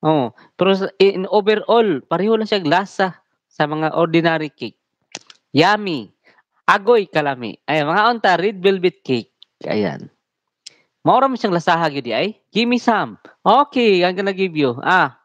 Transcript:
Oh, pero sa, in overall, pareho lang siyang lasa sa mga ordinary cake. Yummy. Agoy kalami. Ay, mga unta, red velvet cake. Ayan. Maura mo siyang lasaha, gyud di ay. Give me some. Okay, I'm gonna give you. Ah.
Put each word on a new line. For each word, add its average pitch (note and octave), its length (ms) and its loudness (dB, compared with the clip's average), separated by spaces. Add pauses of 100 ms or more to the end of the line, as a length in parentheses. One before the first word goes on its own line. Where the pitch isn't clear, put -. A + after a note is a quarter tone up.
Oh, D3 320 0 (240)
pero F#3+ 160 2
sa, F#3+ 240 -6
in G3 320 2
overall, G#3 720 0
pareho G3 320 -2
lang A3 80 -2
siyang G3 240 -2
lasa F#3 560 -2 (240)
sa - 160 -2
mga D#3 320 -4
ordinary D#3+ 560 0
cake. A2+ 240 -14 (800)
Yummy. F3 560 0 (560)
Agoy G3+ 400 2
kalami. C3 560 -4
Ay, D#3 160 0
mga D#3+ 220 0 (100)
unta, G3+ 240 0
red F#3+ 240 -2
velvet F#3 400 0
cake. A#2+ 320 -4 (320)
Ayan. F#2 480 -4 (880)
Maura A3 240 2
mo C4 160 -2
siyang F#3+ 160 -2
lasaha, E3+ 320 0
gyud C#3 160 -6
di A#2 80 -6
ay. E3 240 -4 (160)
Give A#3 160 0
me B3 80 0
some. F#3 400 -2 (240)
Okay, A3+ 640 2
I'm F#3 80 0
gonna G3 240 -4
give F#3 160 -2
you. C#3 320 0
Ah. E3 400 0